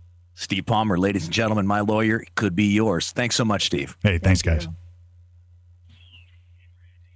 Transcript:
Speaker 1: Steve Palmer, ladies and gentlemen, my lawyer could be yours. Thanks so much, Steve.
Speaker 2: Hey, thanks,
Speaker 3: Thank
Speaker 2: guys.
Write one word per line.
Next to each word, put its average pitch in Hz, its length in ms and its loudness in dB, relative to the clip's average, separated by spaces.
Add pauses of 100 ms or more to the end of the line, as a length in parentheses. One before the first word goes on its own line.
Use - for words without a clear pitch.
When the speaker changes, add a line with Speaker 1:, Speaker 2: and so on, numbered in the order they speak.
(340)
Speaker 1:
Steve - 320 -6
Palmer, 107 320 2
ladies 98 260 0
and 82 80 -8
gentlemen, 107 340 0
my 101 140 2
lawyer 110 420 2 (120)
could 98 200 0
be 101 120 2
yours. 101 460 0
Thanks 120 220 -2
so 120 120 0
much, 101 180 0
Steve. - 380 -4
Speaker 2:
Hey, 92 160 2
thanks, 90 240 2
Speaker 3:
Thank 78 180 0
Speaker 2:
guys. 80 80 -8 (2500)